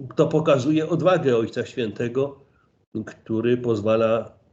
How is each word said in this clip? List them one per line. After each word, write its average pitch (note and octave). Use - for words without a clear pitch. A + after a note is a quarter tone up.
to D#3
pokazuje D#3
odwagę D3+
Ojca A2+
Świętego, B2
który A2+
pozwala, A2